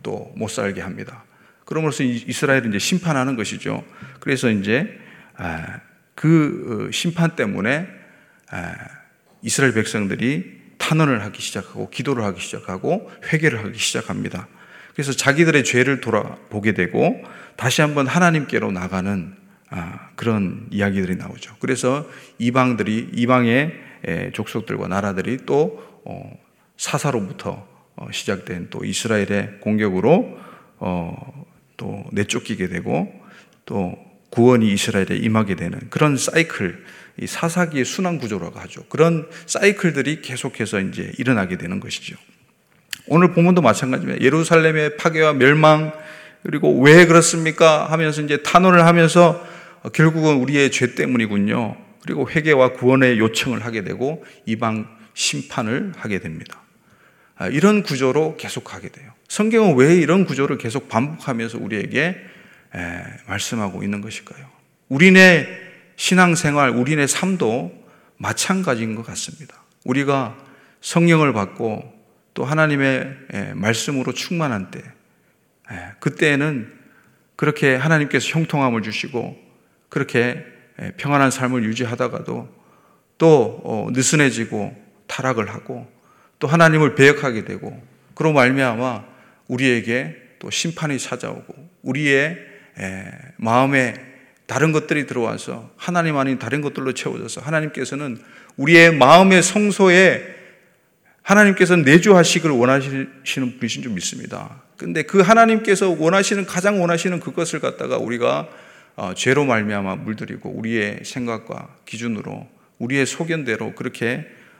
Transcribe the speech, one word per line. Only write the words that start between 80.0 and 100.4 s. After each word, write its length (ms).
에, 180
평안한 340
삶을 320
유지하다가도 840
또, 460
어, 280
느슨해지고 840
타락을 420
하고 420
또 80
하나님을 460
배역하게 520
되고 360
그로 200
말미암아 720
우리에게 680
또 140
심판이 480
찾아오고 680
우리의, 560
에, 260
마음에 580
다른 260
것들이 360
들어와서 720
하나님 400
아닌 200
다른 240
것들로 320
채워져서 480
하나님께서는 760
우리의 380
마음의 460
성소에 920